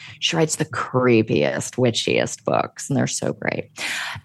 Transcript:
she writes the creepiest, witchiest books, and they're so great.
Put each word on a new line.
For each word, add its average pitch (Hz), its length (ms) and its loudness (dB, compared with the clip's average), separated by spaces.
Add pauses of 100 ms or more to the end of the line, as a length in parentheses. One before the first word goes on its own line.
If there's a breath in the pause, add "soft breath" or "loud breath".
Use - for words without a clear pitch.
(200 loud breath)
she - 160 -2
writes 160 220 2
the 156 80 -2
creepiest, 117 1080 2
witchiest 113 680 0
books, - 460 -2
and 139 80 0
they're 127 100 2
so - 260 -4
great. - 360 -6 (560 loud breath)